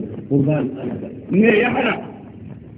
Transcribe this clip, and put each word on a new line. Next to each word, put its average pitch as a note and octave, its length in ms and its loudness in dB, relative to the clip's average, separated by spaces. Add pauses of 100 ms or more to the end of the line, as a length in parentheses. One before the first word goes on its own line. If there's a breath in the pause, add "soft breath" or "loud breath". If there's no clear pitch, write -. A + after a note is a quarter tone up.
(240)
قربانا C#3 500 2
آلهة." A2+ 340 -6 (200)
Me A3 260 6
ya A#3+ 160 4
hana? A#3 240 0 (840)